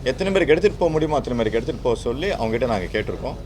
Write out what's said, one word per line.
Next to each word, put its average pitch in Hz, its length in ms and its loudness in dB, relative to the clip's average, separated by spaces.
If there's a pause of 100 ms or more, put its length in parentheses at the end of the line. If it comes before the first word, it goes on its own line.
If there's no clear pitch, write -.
எத்தனை 190 300 0
பேருக்கு 160 220 6
எடுத்துகிட்டு 185 280 2
போக 165 80 4
முடியுமோ 156 260 2
அத்தனை 123 200 -2
பேருக்கு 113 220 2
எடுத்துகிட்டு 120 300 -4
போக 113 180 0
சொல்லி 143 220 -2
அவங்ககிட்ட 117 440 0
நாங்கள் 90 220 -2
கேட்டிருக்கோம். 107 500 -4